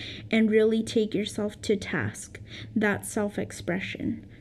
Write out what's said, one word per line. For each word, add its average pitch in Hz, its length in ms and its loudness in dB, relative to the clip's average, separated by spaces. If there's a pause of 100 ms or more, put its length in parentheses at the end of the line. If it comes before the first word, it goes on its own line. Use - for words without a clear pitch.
(300)
and 220 200 6
really 220 320 6
take 220 320 0
yourself 208 480 -2
to 208 140 4
task. - 640 -4 (340)
That's 208 360 2
self-expression." - 1120 -4 (160)